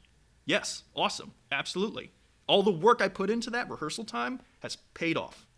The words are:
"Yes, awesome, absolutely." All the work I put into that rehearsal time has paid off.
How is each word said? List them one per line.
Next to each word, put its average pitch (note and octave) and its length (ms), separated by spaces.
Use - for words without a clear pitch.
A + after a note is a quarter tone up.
"Yes, - 380
awesome, G3 380
absolutely." F3+ 600
All F#3 140
the G3+ 100
work G3+ 300
I G3 60
put F#3+ 240
into A#3 180
that A#3+ 180
rehearsal D#3 380
time B3 340
has - 180
paid E3 240
off. - 300